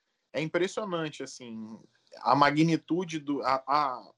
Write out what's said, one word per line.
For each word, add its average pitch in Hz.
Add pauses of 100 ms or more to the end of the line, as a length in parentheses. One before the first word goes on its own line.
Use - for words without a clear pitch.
(340)
é 127
impressionante, 170
assim, 113 (380)
a 123
magnitude 160
do, 143
a, 131
a, 131